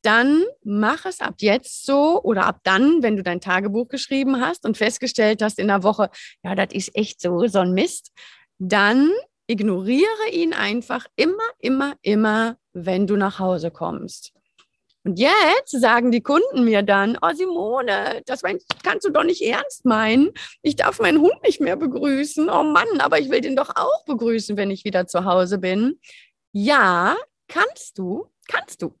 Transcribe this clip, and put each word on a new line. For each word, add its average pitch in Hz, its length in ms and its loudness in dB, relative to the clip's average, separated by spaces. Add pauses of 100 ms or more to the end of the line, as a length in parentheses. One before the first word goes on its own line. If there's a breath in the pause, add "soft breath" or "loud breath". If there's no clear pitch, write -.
dann 262 420 4 (180)
mach 214 440 -2
es 370 140 -8
ab - 200 -6
jetzt 208 440 0
so 285 380 2
oder 208 240 0
ab - 160 -2
dann, 262 400 4
wenn 214 140 0
du 190 80 -6
dein 175 160 -4
Tagebuch 202 480 -2
geschrieben 269 520 -2
hast 320 240 -4
und 220 120 -2
festgestellt 220 680 0
hast 214 160 -2
in 196 80 -2
der 196 160 2
Woche, 208 280 0 (340 loud breath)
„Ja, 185 100 -6
das 190 180 0
ist - 220 -8
echt - 260 -4
so, 180 280 0
so 196 100 0
ein 180 140 2
Mist“, 226 400 -2 (460 loud breath)
dann 208 520 4 (380)
ignoriere 240 840 0
ihn 339 200 -2
einfach 240 540 -4 (100)
immer, 370 260 0 (160)
immer, 269 440 -2
immer, 220 540 0 (160)
wenn 185 360 -2
du 208 80 0
nach 196 240 -2
Hause 170 320 -2
kommst. - 600 -12 (760)
Und 180 140 -4
jetzt 370 500 2
sagen 240 400 4
die 233 100 2
Kunden 311 440 2
mir 214 180 4
dann, 196 400 2
„Oh 339 100 2
Simone, 269 960 -4
das 262 160 -8
mein-, 370 160 -4 (240)
kannst 359 240 -2
du 349 40 0
doch - 120 2
nicht 339 200 0
ernst - 420 -4
meinen. 226 480 4 (300 loud breath)
Ich 294 120 0
darf - 260 0
meinen 320 200 4
Hund 349 240 4
nicht - 160 2
mehr 320 160 0
begrüßen. 294 720 -2
Oh 294 140 2
Mann, 311 360 0
aber 156 200 2
ich 147 100 -6
will - 100 2
den 262 140 -4
doch 269 220 -2
auch 269 280 -2
begrüßen, 226 520 -2
wenn 196 140 -2
ich 196 140 -10
wieder 190 220 -2
zu 180 180 -2
Hause 185 340 2
bin.“ 196 420 -2 (520 loud breath)
Ja, 202 640 2 (320)
kannst - 500 -4
du, 196 280 -6 (220)
kannst - 340 -6
du. - 180 -8